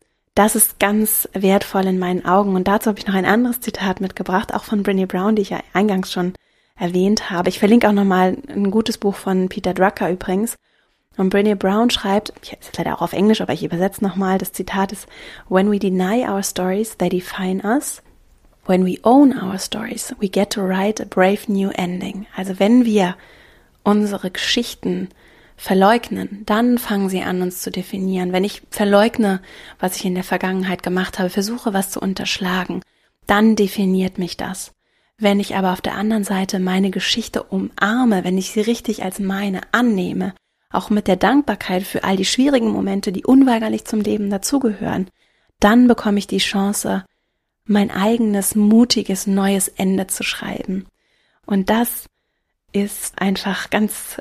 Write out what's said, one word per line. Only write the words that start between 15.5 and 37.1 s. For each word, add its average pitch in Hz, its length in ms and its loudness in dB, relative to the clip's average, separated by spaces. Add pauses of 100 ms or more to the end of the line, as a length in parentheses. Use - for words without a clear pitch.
we 202 80 2
deny 196 500 0
our 196 140 -2
stories, 190 560 -4
they 180 100 2
define 185 560 -4
us. 247 380 -2 (640)
When 185 180 4
we 180 200 -2
own 262 280 8
our 190 260 -6
stories, - 600 -8
we 196 80 0
get 196 220 0
to 214 100 -4
write 190 420 -2
a 208 60 -12
brave 196 420 2
new 196 200 0
ending." 185 560 -6 (100)
Also 190 220 -8
wenn 233 260 6
wir 196 320 2 (680)
unsere 202 460 0
Geschichten - 800 -4 (480)
verleugnen, 196 880 0
dann 240 340 2
fangen 196 300 -2
sie 185 140 -4
an, 180 200 -2
uns 180 200 -6
zu - 80 -8
definieren. 185 640 -4
Wenn 185 120 2
ich - 260 -6
verleugne, 202 720 2 (380)
was 185 180 -4
ich - 80 -8
in 180 100 -2
der 180 100 -4
Vergangenheit 185 580 -4
gemacht 185 360 -4
habe, 180 120 0
versuche, 208 420 -4
was 190 180 -2
zu - 100 -8
unterschlagen, 185 840 -4 (440)
dann 214 300 4
definiert 185 600 0
mich 175 180 -6
das. - 360 -10 (460)
Wenn 202 220 2
ich 196 160 -4
aber 190 160 0
auf 185 80 -6
der - 140 -6
anderen 214 300 0
Seite 190 340 -2
meine 185 320 0
Geschichte - 520 -4